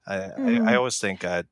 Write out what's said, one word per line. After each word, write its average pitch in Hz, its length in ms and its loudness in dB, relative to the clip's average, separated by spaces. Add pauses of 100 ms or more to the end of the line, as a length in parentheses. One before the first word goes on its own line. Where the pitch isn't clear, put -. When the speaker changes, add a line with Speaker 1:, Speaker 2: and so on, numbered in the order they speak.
Speaker 1:
I, 98 80 -4
I, 95 40 -2
I 95 180 -8
Speaker 2:
Mm. 120 400 4
Speaker 1:
always 123 220 0
think, 95 260 -4
uh, 87 260 -2